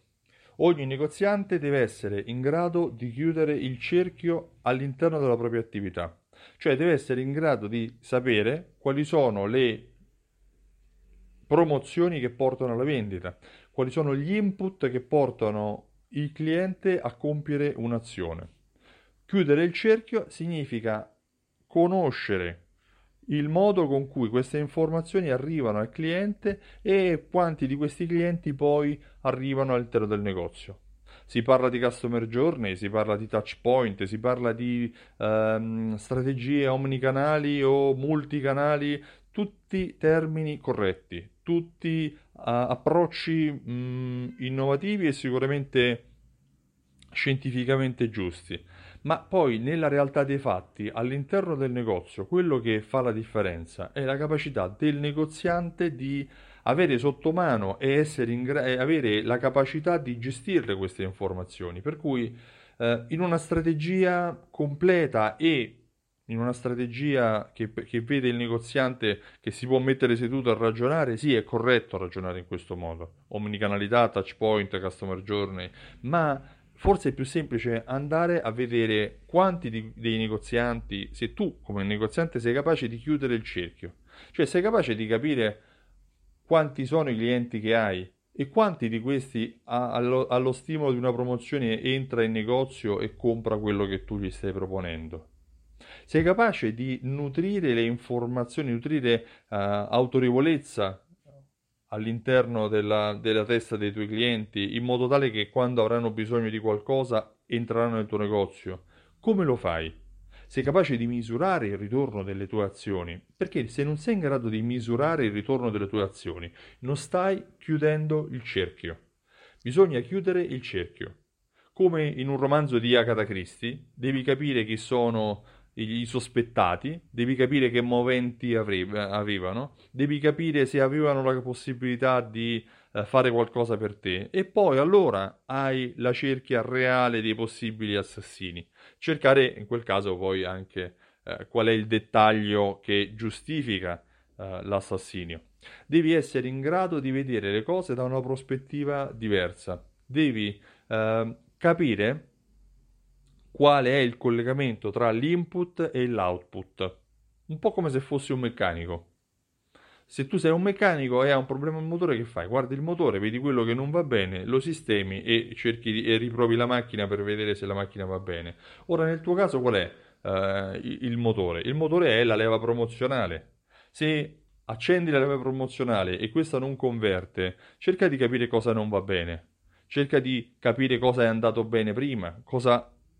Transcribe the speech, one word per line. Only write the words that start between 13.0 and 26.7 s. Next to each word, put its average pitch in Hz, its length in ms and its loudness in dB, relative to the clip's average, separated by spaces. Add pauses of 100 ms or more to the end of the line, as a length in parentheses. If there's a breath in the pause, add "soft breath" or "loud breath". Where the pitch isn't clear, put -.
quali 127 200 -2
sono 143 240 0
gli 147 200 -2
input 190 560 -2
che 123 100 -2
portano 107 920 -2 (160)
il 147 240 -6
cliente 180 680 -2
a - 140 -6
compiere 147 640 -2
un'azione. 113 680 -6 (760 soft breath)
Chiudere 160 400 4
il 175 80 0
cerchio 220 560 0
significa 123 840 -4 (560)
conoscere 131 960 0 (680)
il 147 200 0
modo 185 400 4
con 139 180 0
cui 127 220 -2
queste 127 280 0
informazioni 160 760 -2
arrivano 127 480 0
al 110 100 -2
cliente 196 720 -4 (200 loud breath)